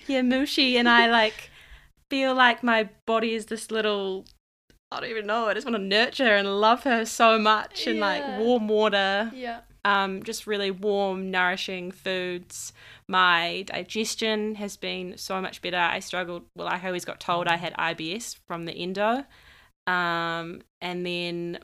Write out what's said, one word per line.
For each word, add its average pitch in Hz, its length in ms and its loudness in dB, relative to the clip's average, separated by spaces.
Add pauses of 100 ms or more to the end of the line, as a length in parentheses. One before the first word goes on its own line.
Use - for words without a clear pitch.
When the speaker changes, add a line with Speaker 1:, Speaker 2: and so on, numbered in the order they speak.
Speaker 1:
yeah, 269 160 0
mushy. 262 540 2
And 240 120 4
I, 233 220 6
Speaker 2:
<laughs> 233 100 6
Speaker 1:
like, - 300 -2 (580)
feel 269 240 0
like 240 300 4
my 220 260 2 (160)
body 226 300 0
is 214 100 -6
this 226 240 -10
little, 208 560 -2 (680)
I 127 80 -8
don't 254 120 -6
even 220 160 -6
know. 226 180 0
I 202 80 2
just 233 140 -6
wanna 233 100 0
nurture 214 580 2
and 196 240 2
love 226 260 4
her 233 200 2
so 226 320 6
much, 214 500 2
and, 220 120 0
like, 202 240 0
Speaker 2:
Yeah. 208 160 -4
Speaker 1:
warm 226 280 2
water. 208 680 2
Speaker 2:
Yeah. 240 240 -10 (240)
Speaker 1:
Um, 196 380 2
just - 240 -10
really 202 240 0
warm, 190 600 0
nourishing 185 600 -2
foods. 180 800 -6 (360)
My 180 580 2
digestion 214 880 -4
has 208 220 -10
been 185 400 -8
so 190 240 -6
much - 220 -8
better. 180 140 -4
I 175 240 0
struggled, 175 420 -8 (120)
well, 170 120 -8
I 175 180 -4
always 180 180 -4
got - 160 -10
told 175 280 -2
I 170 100 2
had 175 220 -8
I 165 160 -2
B 165 200 -6
S - 200 -12 (120)
from 170 180 -8
the 170 80 -8
endo. 208 520 -2 (640)
Um, 170 760 -2 (200)
and 180 240 -6
then 175 580 -6